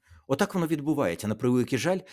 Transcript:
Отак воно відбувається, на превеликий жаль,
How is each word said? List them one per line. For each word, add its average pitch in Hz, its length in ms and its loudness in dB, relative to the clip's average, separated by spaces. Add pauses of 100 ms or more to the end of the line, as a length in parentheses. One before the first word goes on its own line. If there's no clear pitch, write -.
(280)
Отак 160 260 0
воно 170 140 0
відбувається, 139 600 -2
на 107 80 -2
превеликий 123 440 2
жаль, 175 200 0 (140)